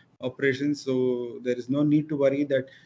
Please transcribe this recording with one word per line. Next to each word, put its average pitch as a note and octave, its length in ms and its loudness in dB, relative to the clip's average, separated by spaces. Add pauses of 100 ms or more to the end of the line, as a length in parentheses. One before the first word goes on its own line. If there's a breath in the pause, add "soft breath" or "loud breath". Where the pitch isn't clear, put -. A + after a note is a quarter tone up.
(220 soft breath)
operations. C#3 600 -2
So B2 640 -2
there B2 120 0
is A#2+ 140 -6
no C#3+ 120 0
need D3+ 280 2
to D3+ 80 -2
worry C#3 260 2
that C3+ 220 0 (200 loud breath)